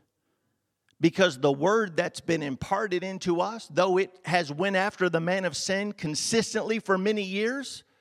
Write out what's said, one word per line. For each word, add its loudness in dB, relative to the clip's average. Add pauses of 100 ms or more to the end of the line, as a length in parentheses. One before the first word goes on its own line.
(1000)
because 4
the 4
word 0
that's -4
been -2
imparted -4
into -2
us, -6
though 4
it -2
has 2
went 0
after 2
the 2
man 0
of -4
sin -2
consistently -2
for 2
many 0
years, -4 (180)